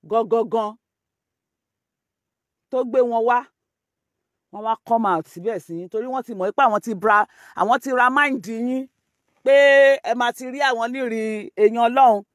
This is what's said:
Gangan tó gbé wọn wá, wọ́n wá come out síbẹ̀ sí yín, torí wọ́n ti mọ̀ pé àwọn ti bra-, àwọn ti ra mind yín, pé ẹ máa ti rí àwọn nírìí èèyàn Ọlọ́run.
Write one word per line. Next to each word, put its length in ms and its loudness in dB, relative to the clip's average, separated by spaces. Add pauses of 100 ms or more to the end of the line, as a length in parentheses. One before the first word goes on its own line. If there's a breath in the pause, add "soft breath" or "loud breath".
Gangan 720 -2 (2000)
tó 80 -2
gbé 200 -2
wọn 240 0
wá, 140 2 (1120)
wọ́n 100 -14
wá 160 -2
come 280 -2
out 200 -2
síbẹ̀ 320 -8
sí 160 -14
yín, 140 -10
torí 180 -6
wọ́n 180 -8
ti 100 -14
mọ̀ 180 -4
pé 100 -2
àwọn 200 0
ti 120 -8
bra-, 340 2 (240 soft breath)
àwọn 280 0
ti 100 -10
ra 180 2
mind 360 -2
yín, 440 -6 (580)
pé 80 4 (420)
ẹ 180 -6
máa 180 -2
ti 140 -14
rí 140 -10
àwọn 280 0
nírìí 400 -6 (240)
èèyàn 300 2
Ọlọ́run. 340 4 (180)